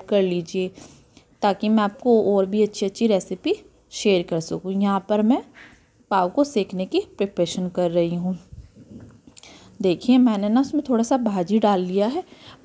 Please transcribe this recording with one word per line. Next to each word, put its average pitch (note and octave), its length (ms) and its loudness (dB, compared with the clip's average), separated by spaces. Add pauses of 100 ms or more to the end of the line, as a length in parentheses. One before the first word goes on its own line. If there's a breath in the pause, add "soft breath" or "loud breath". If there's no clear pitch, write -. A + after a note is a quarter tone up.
कर G3+ 120 4
लीजिए F#3 500 -4 (680 loud breath)
ताकि G#3 280 0
मैं A3 140 2
आपको A3 440 2
और G3 180 2
भी G#3+ 180 0
अच्छी G#3 220 -2
अच्छी G#3 220 -2
रेसिपी G3 460 -2 (400)
शेयर F#3 360 2
कर E3 100 -2
सकूँ। E3 340 -6
यहाँ G3 360 0
पर G#3+ 120 2
मैं B3+ 200 2 (720 loud breath)
पाव F3+ 180 2
को C#4+ 140 0
सेकने F#3+ 420 -4
की D#4+ 140 -2 (180)
प्रिपरेशन F3+ 520 -2
कर F3+ 220 -2
रही E3+ 240 0
हूँ। F3 220 -4 (1400 loud breath)
देखिए G3 380 2
मैंने G#3+ 320 2
ना A#3+ 120 4
उसमें C#4+ 280 -4
थोड़ा A#3 140 2
सा C4+ 160 0
भाजी G3+ 400 0
डाल G#3 220 2
लिया F#3+ 260 0
है, E4 160 -4 (420 loud breath)